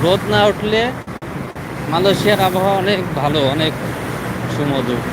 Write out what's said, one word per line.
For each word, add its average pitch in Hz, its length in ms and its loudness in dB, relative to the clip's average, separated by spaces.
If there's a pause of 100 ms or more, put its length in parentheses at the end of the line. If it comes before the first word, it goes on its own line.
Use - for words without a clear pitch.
রোদ 185 180 4 (120)
না 208 80 4 (100)
উঠলে 214 300 0 (1080)
মালয়েশিয়ার 196 560 4
আবহাওয়া 190 340 2
অনেক 190 180 2 (200)
ভালো, 147 200 2 (140)
অনেক 156 200 0 (800)
সুমধুর। 127 480 0 (120)